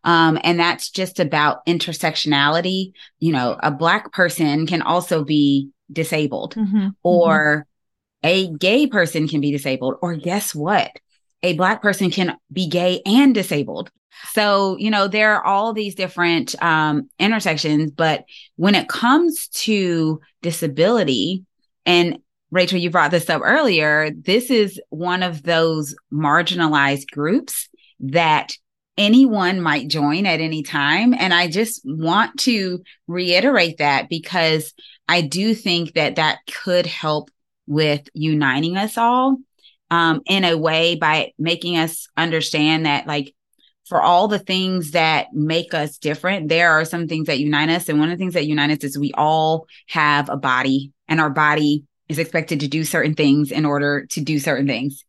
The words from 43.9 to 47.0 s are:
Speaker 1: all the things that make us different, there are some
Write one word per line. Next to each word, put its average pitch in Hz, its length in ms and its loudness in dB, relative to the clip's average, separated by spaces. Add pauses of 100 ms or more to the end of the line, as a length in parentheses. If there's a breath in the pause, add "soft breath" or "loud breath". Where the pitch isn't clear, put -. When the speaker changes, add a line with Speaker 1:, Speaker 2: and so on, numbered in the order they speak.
Speaker 1:
all 180 240 4
the 202 140 -2
things 185 500 -2
that 160 420 0
make 160 400 -2
us 151 260 -6
different, 156 500 -4
there 165 240 4
are 156 120 2
some 170 220 -6